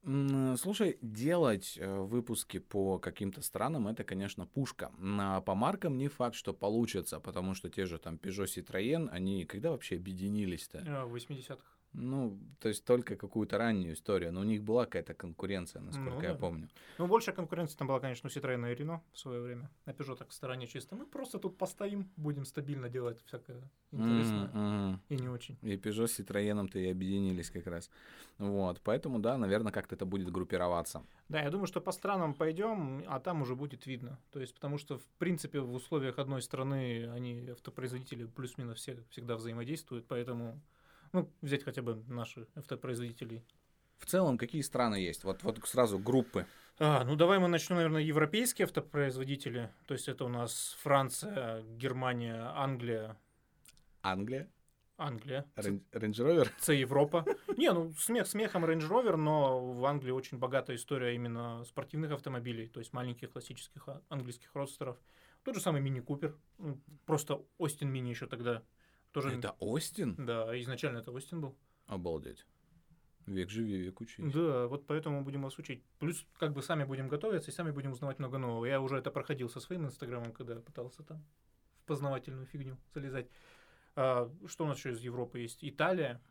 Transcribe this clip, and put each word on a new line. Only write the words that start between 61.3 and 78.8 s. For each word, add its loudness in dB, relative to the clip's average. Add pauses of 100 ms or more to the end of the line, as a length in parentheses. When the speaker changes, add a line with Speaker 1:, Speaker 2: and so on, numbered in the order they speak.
Speaker 2:
спортивных -4
автомобилей, -4
то -12
есть -12
маленьких -4
классических -12
а-, -12
английских -8
родстеров. -6 (460)
Тот -2
же -2
самый 4
Мини 0
Купер, -2 (220)
ну, -6 (260)
просто 2 (160)
Остин 0
Мини -2
еще -6
тогда. 0 (500)
Тоже 0
Speaker 1:
Это -2
Остин? 0
Speaker 2:
Да, -2
изначально -2
это -10
Остин -8
был. -8 (320)
Speaker 1:
Обалдеть. -4 (840)
Век -2
живи, -2
век -6
учись. -4
Speaker 2:
Да, 2
вот -6
поэтому -2
будем -4
вас -8
учить. -10 (160)
Плюс -4 (140)
как 2
бы -4
сами 0
будем -4
готовиться 0
и -8
сами -2
будем -4
узнавать -6
много -4
нового. 0
Я 4